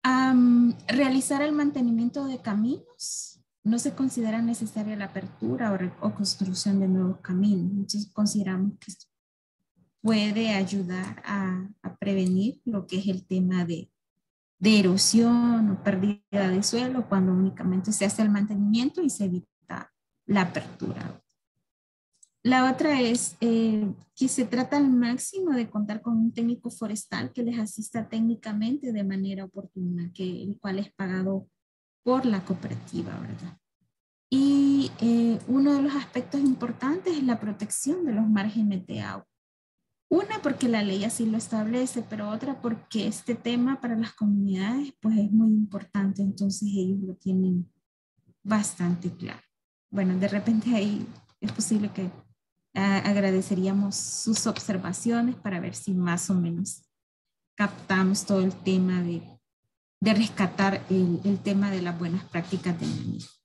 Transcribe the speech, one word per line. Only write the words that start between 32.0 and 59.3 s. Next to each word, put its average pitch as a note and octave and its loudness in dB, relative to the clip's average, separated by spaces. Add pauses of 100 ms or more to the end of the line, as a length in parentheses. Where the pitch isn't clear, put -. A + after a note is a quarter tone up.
por B3+ 0
la G3+ 0
cooperativa, - -8
¿verdad? - -12 (720)
Y, C#4 4
eh, A#3 4
uno C4+ 4
de C#4 4
los C#4+ 0
aspectos C4+ -4
importantes C#4 0
es C#4+ -2
la A#3+ 2
protección G#3+ -4
de C#4 0
los G#3+ 2
márgenes G#3 2
de G#2+ -8
agua. G2+ -10 (840)
Una, G4+ 0
porque C4 0
la A3 2
ley G3 -2
así A#3 -4
lo A3 0
establece, A3+ -2
pero G#3 -8
otra, C4 -6
porque A3+ -4
este A3+ -4
tema A#3+ 0
para A#3 -4
las A3 -2
comunidades, G3+ 0
pues, A3 2
es G3+ 2
muy A3 6
importante, G3+ 0
entonces G3 -2
ellos F#3+ 0
lo F#3 -6
tienen F#3 0 (720)
bastante F3+ -2
claro. - -12 (480)
Bueno, F#3 0
de G3 2
repente A3 0
ahí G3+ -2 (320)
es - -6
posible G#3 0
que, F#3 -6 (640)
ah, G3 2
agradeceríamos G3 0
sus - -2
observaciones A3+ -2
para F#3 -6
ver F3+ -8
si - -6
más F3+ 0
o - 2
menos F3 -2 (720)
captamos F#3+ 0
todo F#3+ 2
el F#3 2
tema F#3 0
de, E3+ -4 (800)